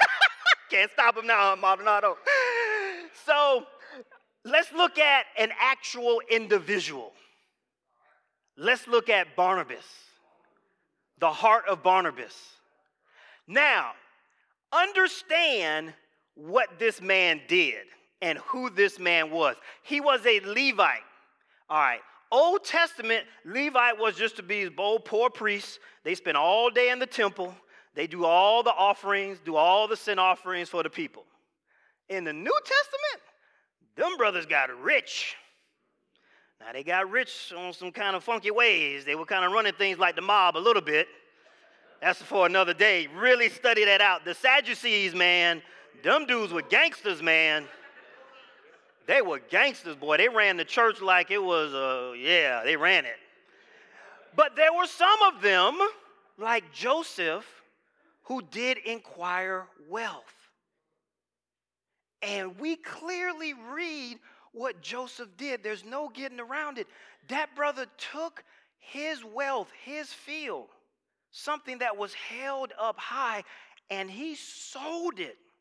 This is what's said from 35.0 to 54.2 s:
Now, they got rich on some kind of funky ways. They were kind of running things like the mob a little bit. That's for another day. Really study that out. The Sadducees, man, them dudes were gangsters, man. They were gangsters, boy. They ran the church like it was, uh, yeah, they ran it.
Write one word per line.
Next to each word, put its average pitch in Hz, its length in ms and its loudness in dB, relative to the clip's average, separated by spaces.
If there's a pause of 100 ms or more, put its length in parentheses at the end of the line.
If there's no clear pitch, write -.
Now, 110 120 -16
they 135 100 -10
got 185 280 -2
rich 240 460 -4
on 180 160 -10
some 180 200 -12
kind 196 240 -4
of 170 80 -8
funky 220 260 -4
ways. 165 540 2
They 143 100 -4
were 160 120 -6
kind 190 180 0
of 180 80 0
running 208 220 2
things 196 240 -2
like 175 180 2
the 165 60 -6
mob 185 340 4
a - 20 -2
little 208 240 2
bit. 151 240 0 (920)
That's 170 200 0
for 185 260 2
another 175 280 2
day. 180 320 2 (100)
Really 240 320 4
study 220 360 2
that 202 160 4
out. 185 240 4
The 180 100 -6
Sadducees, 214 800 0
man, 175 480 2 (400)
them 269 240 2
dudes 226 260 -2
were 165 100 -2
gangsters, 208 600 0
man. 160 440 2 (1400)
They 247 160 4
were 160 160 -4
gangsters, 180 580 -2
boy. 147 200 0
They 196 120 4
ran 208 280 2
the 165 80 -4
church 226 360 2
like 185 300 2
it 202 120 -2
was, 160 320 -2
uh, 131 420 -4
yeah, 135 480 0
they 151 120 0
ran 165 280 2
it. 117 120 -12 (1160)